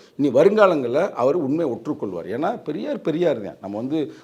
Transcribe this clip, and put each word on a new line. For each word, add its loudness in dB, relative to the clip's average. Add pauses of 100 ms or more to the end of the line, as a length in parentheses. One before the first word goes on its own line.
(180)
இனி 2
வருங்காலங்கள்ல 4
அவர் 2
உண்மையை -2
ஒற்றுக்கொள்வார். -8
ஏன்னா -4
பெரியார் -6
பெரியார் 0
தான். -12
நம்ம -8
வந்து -4 (120)